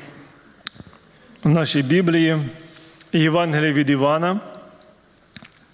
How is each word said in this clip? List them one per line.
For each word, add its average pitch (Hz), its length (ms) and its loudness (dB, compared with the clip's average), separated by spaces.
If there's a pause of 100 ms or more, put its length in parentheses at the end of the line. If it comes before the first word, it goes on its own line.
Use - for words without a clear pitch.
(1400)
в 160 60 2
нашій 156 320 0
Біблії 160 600 2 (720)
Євангеліє 156 600 2
від 143 160 0
Івана. 156 500 0 (1300)